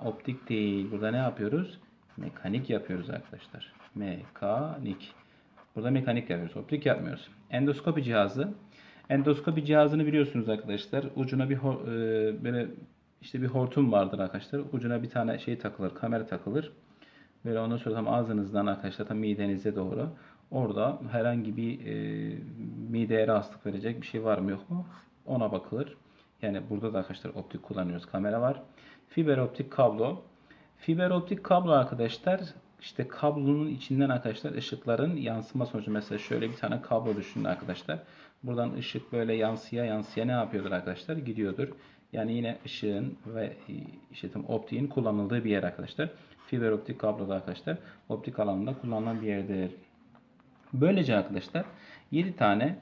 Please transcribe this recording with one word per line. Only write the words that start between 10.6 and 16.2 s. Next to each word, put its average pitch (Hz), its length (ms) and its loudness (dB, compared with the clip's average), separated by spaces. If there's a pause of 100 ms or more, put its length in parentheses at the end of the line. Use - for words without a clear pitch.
Ucuna 131 340 2
bir 139 60 2
hor-, 127 320 -2
e, 110 560 0
böyle 120 240 0 (540)
işte - 200 -6
bir 131 60 2
hortum 131 440 2
vardır 98 280 4
arkadaşlar. 101 420 -4 (100)
Ucuna 117 320 0
bir 110 60 -4
tane 113 300 0
şey 120 180 -4
takılır, - 380 -4
kamera 113 300 -2